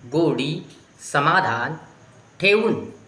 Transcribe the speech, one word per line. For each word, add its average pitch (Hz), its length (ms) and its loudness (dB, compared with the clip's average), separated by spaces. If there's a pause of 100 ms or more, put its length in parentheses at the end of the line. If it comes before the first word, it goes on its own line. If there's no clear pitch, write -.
(120)
गोडी, 151 540 0 (460)
समाधान 143 640 0 (640)
ठेवून 208 340 4 (340)